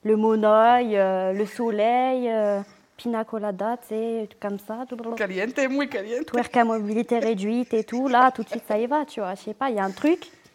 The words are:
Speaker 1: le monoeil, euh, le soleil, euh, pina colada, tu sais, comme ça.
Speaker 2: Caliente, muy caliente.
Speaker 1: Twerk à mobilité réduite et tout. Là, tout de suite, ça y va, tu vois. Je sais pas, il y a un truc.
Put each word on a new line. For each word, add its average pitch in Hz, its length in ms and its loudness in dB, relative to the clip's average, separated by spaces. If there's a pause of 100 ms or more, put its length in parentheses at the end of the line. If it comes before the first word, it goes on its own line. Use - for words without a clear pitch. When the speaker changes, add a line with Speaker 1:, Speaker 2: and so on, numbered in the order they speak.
Speaker 1:
le 214 120 4
monoeil, 220 800 4
euh, 190 360 2
le 208 120 -2
soleil, 240 840 0
euh, 208 300 0 (360)
pina 226 260 -4
colada, 208 540 -4
tu - 120 -18
sais, 220 400 -4 (120)
comme 202 180 -6
ça. 220 260 -10 (300)
Speaker 2:
Caliente, 214 440 -4 (100)
muy 277 180 -2
caliente. 233 380 -6
Speaker 1:
Twerk 240 320 -2
à 240 80 6
mobilité 220 540 0
réduite 226 540 -2
et 220 100 0
tout. 247 240 -2
Là, 254 240 6
tout 226 120 -8
de - 60 -10
suite, 226 180 -8
ça 214 100 -2
y 233 100 -2
va, 294 180 0
tu - 140 -12
vois. 196 160 -6
Je 196 60 -18
sais 214 120 -10
pas, 269 160 -4
il 233 60 -2
y 202 40 -2
a 190 60 0
un 196 60 -2
truc. 320 340 0 (300)